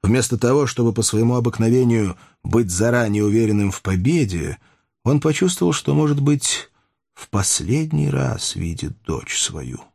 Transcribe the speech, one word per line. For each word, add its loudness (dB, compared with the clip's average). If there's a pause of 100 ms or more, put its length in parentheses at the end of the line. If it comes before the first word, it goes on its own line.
Вместо 2
того, 2
чтобы 0
по -2
своему 2
обыкновению 2 (260)
быть 2
заранее 2
уверенным 2
в -10
победе, 0 (480)
он 2
почувствовал, 0
что, -2
может 2
быть, -2 (440)
в -20
последний 0
раз -4
видит -8
дочь -6
свою. -8